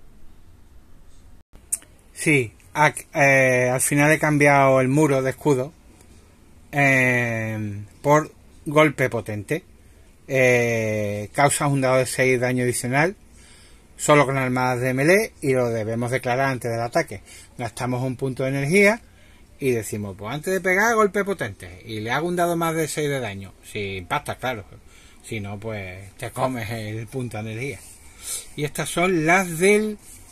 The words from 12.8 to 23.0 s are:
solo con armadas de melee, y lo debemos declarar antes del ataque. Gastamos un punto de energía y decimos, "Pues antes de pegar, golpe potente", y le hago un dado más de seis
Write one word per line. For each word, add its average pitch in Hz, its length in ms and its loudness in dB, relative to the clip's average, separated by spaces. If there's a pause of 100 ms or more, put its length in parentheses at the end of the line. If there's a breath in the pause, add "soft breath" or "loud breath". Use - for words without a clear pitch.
solo 147 280 4
con 135 140 -2
armadas 127 420 0
de 127 140 -2
melee, 175 380 2 (100)
y 143 100 2
lo 127 160 2
debemos 117 440 -4
declarar 131 380 0
antes 123 200 -6
del 113 100 -4
ataque. 117 420 -4 (360 loud breath)
Gastamos 123 440 -4
un 131 140 -4
punto 135 280 -6
de 131 60 -2
energía 190 520 2 (560 soft breath)
y 131 140 0
decimos, 104 440 -6
"Pues 101 160 -10
antes 151 220 -4
de 190 60 -2
pegar, 190 340 2
golpe 208 300 0
potente", 107 600 -10
y 110 160 -10
le 110 120 -6
hago 151 160 -2
un 180 80 -4
dado 170 200 0
más 165 200 -2
de 160 100 -2
seis 147 240 -4